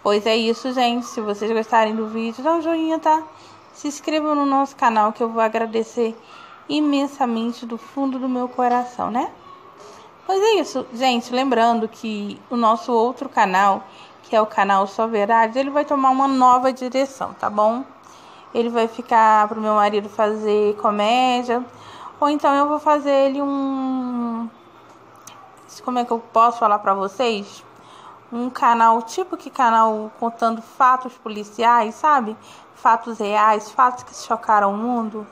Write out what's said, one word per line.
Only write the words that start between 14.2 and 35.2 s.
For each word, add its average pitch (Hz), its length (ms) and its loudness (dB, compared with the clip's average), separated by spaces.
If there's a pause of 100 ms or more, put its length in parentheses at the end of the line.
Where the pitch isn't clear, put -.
que - 140 -2
é 214 40 6
o 214 60 4
canal 202 400 2
Só 226 220 -4
Verdades, 226 480 2
ele 269 140 -2
vai 294 140 0
tomar 277 260 2
uma 269 180 2
nova 254 440 4
direção, 254 640 -4
tá - 160 -4
bom? 220 340 0 (680)
Ele 233 140 0
vai 233 180 0
ficar 220 600 2
pro 220 120 -6
meu 214 140 0
marido 208 340 0
fazer 208 680 0
comédia, 240 880 0 (560)
ou 294 80 2
então 294 260 2
eu 285 140 2
vou 302 100 -2
fazer 294 320 0
ele 277 320 2
um, 262 1040 -4 (1400)
como 247 140 -4
é 240 60 -2
que 240 80 -4
eu 226 80 -4 (120)
posso 233 280 4
falar 208 180 2
pra 196 160 0
vocês? 202 680 -4 (680)
Um 240 160 -6
canal, 233 540 4
tipo 359 340 -8
que - 140 -16
canal 226 600 2 (100)
contando 226 420 -2
fatos 254 520 0
policiais, 220 840 0
sabe? 247 400 0 (400)
Fatos 233 420 0
reais, 208 540 0
fatos 247 320 0
que - 100 -20
chocaram 208 580 0
o 202 40 -4
mundo. 220 560 -4